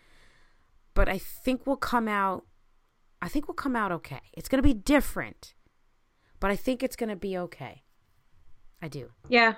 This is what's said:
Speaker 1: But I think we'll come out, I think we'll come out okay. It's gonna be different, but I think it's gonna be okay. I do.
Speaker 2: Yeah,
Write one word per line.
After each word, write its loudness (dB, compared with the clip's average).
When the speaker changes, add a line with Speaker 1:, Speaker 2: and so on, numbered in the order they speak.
Speaker 1:
But 6
I -2
think -4
we'll 0
come -2
out, 0
I -8
think -4
we'll -10
come -4
out 0
okay. -8
It's -14
gonna 2
be 8
different, 0
but 2
I 0
think -2
it's -4
gonna -4
be -6
okay. -10
I -10
do. -12
Speaker 2:
Yeah, 6